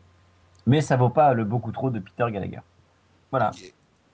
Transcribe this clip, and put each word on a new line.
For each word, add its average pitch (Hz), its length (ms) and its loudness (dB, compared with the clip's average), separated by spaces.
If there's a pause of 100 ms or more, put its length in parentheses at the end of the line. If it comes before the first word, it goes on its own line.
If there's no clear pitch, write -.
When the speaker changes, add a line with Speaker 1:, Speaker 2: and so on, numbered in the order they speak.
(680)
Speaker 1:
Mais 143 140 4
ça 143 160 0
vaut 123 120 2
pas 139 260 4
le 113 100 0
beaucoup 110 260 -4
trop 127 200 -4
de 110 100 -6
Peter - 320 -4
Gallagher. 92 300 -8 (680)
Voilà. 117 200 0
Speaker 2:
Ok. 92 220 -18 (420)